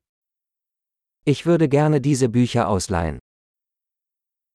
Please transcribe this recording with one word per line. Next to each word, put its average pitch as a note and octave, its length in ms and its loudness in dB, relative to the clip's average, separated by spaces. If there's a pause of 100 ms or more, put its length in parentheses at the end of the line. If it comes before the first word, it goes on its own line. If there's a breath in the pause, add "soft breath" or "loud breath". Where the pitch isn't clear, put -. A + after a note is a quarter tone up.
(1300)
Ich D3 220 -2
würde E3 200 2
gerne D3+ 320 2
diese B2+ 300 0
Bücher A#2 380 0
ausleihen. F2 500 -2 (1400)